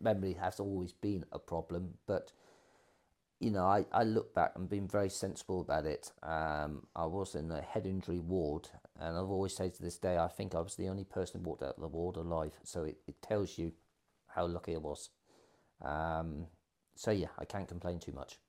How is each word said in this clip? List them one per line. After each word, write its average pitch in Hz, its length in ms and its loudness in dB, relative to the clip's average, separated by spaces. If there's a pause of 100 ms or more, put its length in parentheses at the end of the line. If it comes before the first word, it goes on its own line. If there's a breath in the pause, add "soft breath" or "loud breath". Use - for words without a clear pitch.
memory 98 320 4
has 90 260 0
always 98 320 0
been 101 400 0
a - 60 -4
problem, 85 560 -4 (140)
but, - 240 0 (1080 soft breath)
you 113 120 2
know, 95 120 4
I, 95 280 8
I 117 120 6
look 110 300 2
back - 220 6
and 92 120 -4
been 101 200 0
very 101 220 4
sensible 95 520 -2
about 78 240 2
it. 73 260 -4 (120)
Um, 76 720 -2
I 82 100 0
was 92 300 -2
in 80 160 -2
a 76 100 -2
head 98 240 -2
injury 92 340 -2
ward, 82 500 0 (300)
and 82 160 -2
I've 92 140 0
always 95 260 0
said 92 200 -2
to - 80 -12
this 87 160 -4
day, 90 180 4
I 85 120 6
think 92 260 -4
I 85 60 2
was 92 140 -4
the 90 140 -2
only 98 140 -2
person 95 380 -4
who 87 80 -2
walked - 120 -4
out 67 140 -4
of - 60 -12
the 80 60 -4
ward 82 280 -2
alive, 82 480 0
so 87 200 -4
it, 78 140 -4 (100)
it - 140 -12
tells 101 380 0
you 85 140 -2 (560)
how 87 180 0
lucky 85 260 -2
I 82 60 -2
was. 73 320 -6 (720 soft breath)
Um, 80 640 -2 (480)
so - 160 0
yeah, 95 160 2 (100)
I - 80 -8
can't 95 220 -6
complain 87 320 -4
too 82 140 -10
much. 67 360 -12